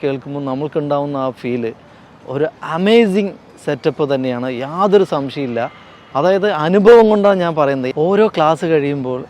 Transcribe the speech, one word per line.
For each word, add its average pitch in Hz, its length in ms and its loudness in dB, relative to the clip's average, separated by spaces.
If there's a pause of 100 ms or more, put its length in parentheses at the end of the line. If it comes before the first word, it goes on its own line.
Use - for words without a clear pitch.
കേൾക്കുമ്പോൾ 139 400 -6
നമ്മൾക്കുണ്ടാവുന്ന 143 760 -4
ആ 131 120 -4
ഫീല് 120 420 -6 (560)
ഒരു 135 200 -4 (160)
അമേസിങ് 196 680 2 (320)
സെറ്റപ്പ് 143 500 -2
തന്നെയാണ്, 131 360 -4
യാതൊരു 180 520 0
സംശയമില്ല. 135 680 -4 (440)
അതായത്, 185 360 0
അനുഭവം 202 580 6
കൊണ്ടാണ് 202 300 2
ഞാൻ 170 160 -2
പറയുന്നത്. 135 420 0
ഓരോ 196 300 2
ക്ലാസ് 160 380 0
കഴിയുമ്പോൾ 143 640 -2